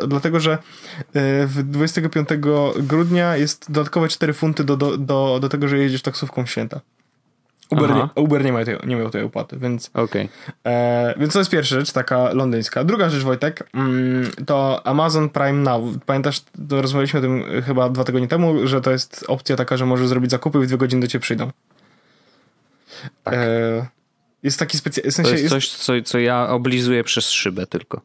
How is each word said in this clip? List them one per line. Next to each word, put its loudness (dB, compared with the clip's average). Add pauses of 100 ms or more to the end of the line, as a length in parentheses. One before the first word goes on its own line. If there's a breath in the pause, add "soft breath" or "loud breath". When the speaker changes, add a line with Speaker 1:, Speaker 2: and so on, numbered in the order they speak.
Speaker 1:
dlatego, 0
że, 2
e, 0 (880 loud breath)
w -2
dwudziestego 0
piątego 2
grudnia 2
jest -4
dodatkowe 0
cztery 0
funty 0
do, 2
do, 0
do, 2
do 0
tego, 0
że 2
jedziesz 0
taksówką -4
w -6
święta. -6 (880)
Uber 2
Speaker 2:
Aha. 2
Speaker 1:
nie, 2
Uber 2
nie 2
ma 0
tej, -4 (100)
nie -2
miał -4
tej -4
opłaty, -8
więc, -6
Speaker 2:
Okej. -2 (360 loud breath)
Speaker 1:
e, 2
więc 0
to 2
jest 0
pierwsza 2
rzecz, -2
taka 2
londyńska. 0
Druga 2
rzecz, 0
Wojtek, -2
mm, 0 (140)
to 0
Amazon 2
Prime 0
Now. 2 (240)
Pamiętasz, 0 (280)
to 0
rozmawialiśmy 0
o 0
tym 0 (220)
chyba 2
dwa 0
tygodnie 0
temu, 2
że 2
to 2
jest -4
opcja 0
taka, 0
że 0
możesz 2
zrobić 2
zakupy 2
i 6
w 2
dwie 0
godziny 2
do 0
ciebie -4
przyjdą. -2 (1700 loud breath)
Speaker 2:
Tak. -4
Speaker 1:
E, 0 (560)
jest -2
taki -2
specy-, -4
w -4
Speaker 2:
To 0
Speaker 1:
sensie 2
Speaker 2:
jest 2
Speaker 1:
jest 2
Speaker 2:
coś, 0
co, -2 (100)
co 0
ja 2
oblizuję 0
przez -2
szybę -2
tylko. -8